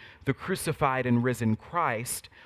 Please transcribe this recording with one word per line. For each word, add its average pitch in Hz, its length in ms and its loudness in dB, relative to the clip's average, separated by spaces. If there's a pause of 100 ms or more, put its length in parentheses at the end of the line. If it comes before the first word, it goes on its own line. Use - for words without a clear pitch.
(260)
the 139 80 0
crucified 139 720 -2
and 120 180 4
risen 117 320 2
Christ 127 720 -4 (160)